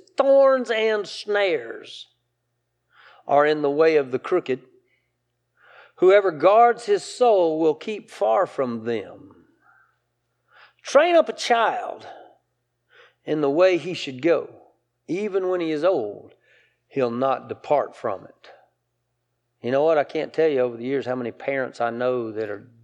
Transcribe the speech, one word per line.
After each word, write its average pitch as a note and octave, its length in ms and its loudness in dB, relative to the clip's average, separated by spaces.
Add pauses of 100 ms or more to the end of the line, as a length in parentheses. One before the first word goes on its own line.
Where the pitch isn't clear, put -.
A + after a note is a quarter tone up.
(160)
"Thorns C4+ 560 4
and A3 340 -2
snares E3 1000 -4 (1200)
are C#3+ 180 4
in D3+ 160 0
the D3 80 0
way D#3 280 4
of C3+ 140 0
the B2+ 80 -4
crooked. C3+ 420 -4 (1400)
Whoever G3 340 6
guards G#3 540 4
his G3+ 180 0
soul F3+ 560 2
will D#3+ 160 2
keep G3+ 340 -10
far G#3 360 0
from A#2+ 400 -6
them. - 600 -10 (1300)
Train E4+ 360 4
up D#4 100 4
a A3 60 -10
child - 760 -2 (1160)
in D3+ 160 -2
the C#3+ 80 2
way F3 280 4
he D#3+ 160 -8
should B2+ 280 -10
go. C#3+ 260 0 (640)
Even F#3+ 400 -4
when F3+ 100 -2
he E3 120 -2
is D3+ 120 -4
old, C#3 520 -4 (520)
he'll B2+ 240 -2
not B2 380 -4
depart A#2 480 -2
from G2 260 -8
it." - 280 -20 (1080)
You A#2+ 120 -6
know C3+ 120 0
what? D#3+ 140 2
I C#3+ 60 2
can't C#3+ 280 -6
tell D#3+ 160 2
you C#3 120 0
over B2 180 -2
the A#2 80 -12
years C3 220 -4
how B2+ 80 -4
many A#2+ 160 -6
parents C3+ 500 -6
I A#2 80 -2
know A#2+ 420 -4
that G#2+ 180 -8
are G#2 200 -14 (140)